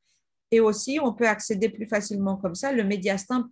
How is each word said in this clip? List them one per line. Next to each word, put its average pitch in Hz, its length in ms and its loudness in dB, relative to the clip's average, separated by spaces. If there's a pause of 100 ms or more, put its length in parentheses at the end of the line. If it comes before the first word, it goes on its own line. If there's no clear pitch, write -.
(500)
Et 226 120 6
aussi, 214 400 2
on 240 160 0
peut 233 100 2
accéder 214 420 0
plus - 200 -10
facilement 196 520 -2
comme 180 140 -4
ça 277 160 -4
le 233 120 0
médiastin 196 580 -2 (100)